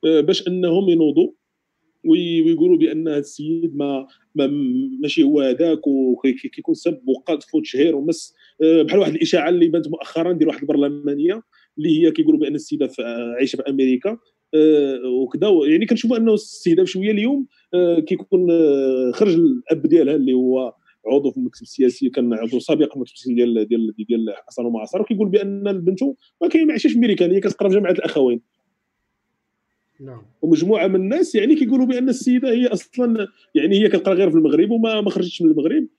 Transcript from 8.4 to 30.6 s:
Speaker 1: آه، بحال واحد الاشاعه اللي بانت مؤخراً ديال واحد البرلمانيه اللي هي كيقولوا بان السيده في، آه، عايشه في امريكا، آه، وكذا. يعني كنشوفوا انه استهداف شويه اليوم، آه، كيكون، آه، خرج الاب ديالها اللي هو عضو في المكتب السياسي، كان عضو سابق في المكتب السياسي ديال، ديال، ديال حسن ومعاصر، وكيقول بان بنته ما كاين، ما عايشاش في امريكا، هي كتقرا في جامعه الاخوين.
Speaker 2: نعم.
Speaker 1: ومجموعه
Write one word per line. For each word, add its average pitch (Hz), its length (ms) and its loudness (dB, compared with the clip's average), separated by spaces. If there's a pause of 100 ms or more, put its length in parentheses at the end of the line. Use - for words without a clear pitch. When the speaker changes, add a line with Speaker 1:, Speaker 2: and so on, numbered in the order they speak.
Speaker 1:
آه، 160 180 4
بحال 156 180 2
واحد 165 140 0
الاشاعه 160 360 0
اللي 170 180 2
بانت 160 200 -2
مؤخراً 165 440 -4
ديال 160 160 2
واحد 151 140 -4
البرلمانيه 143 800 -2 (360)
اللي 156 240 2
هي 165 100 4
كيقولوا 151 280 2
بان 147 160 -2
السيده 143 320 -4
في، - 140 -10
آه، 117 360 -8
عايشه 131 200 -2
في 135 120 -6
امريكا، 135 480 0 (360)
آه، 147 520 4
وكذا. 131 440 -2 (160)
يعني 156 200 0
كنشوفوا 233 320 0
انه 226 160 2
استهداف 185 540 0
شويه 190 240 -4
اليوم، 247 360 -2 (260)
آه، 175 260 2
كيكون، 180 520 0
آه، 135 640 2
خرج 208 200 0
الاب 151 540 0
ديالها 151 280 4
اللي 131 180 0
هو 127 400 0 (320)
عضو 135 260 0
في - 60 -10
المكتب 123 240 -8
السياسي، 123 480 -2
كان 120 240 -2
عضو 117 260 -4
سابق 151 300 0
في - 60 -18
المكتب 127 180 -10
السياسي 127 200 -8
ديال، 117 340 0
ديال، 113 260 -2 (140)
ديال 113 260 -2 (140)
حسن - 180 -8
ومعاصر، 117 360 -6
وكيقول 214 280 -2
بان 196 500 -2
بنته 190 360 -2 (260)
ما 339 60 0
كاين، 320 180 2
ما 302 60 2
عايشاش 240 200 0
في 226 60 0
امريكا، 208 280 2
هي 185 140 2
كتقرا 196 300 -2
في 190 60 2
جامعه 196 160 2
الاخوين. 131 500 0 (1600)
Speaker 2:
نعم. 131 220 -18 (200)
Speaker 1:
ومجموعه 170 460 2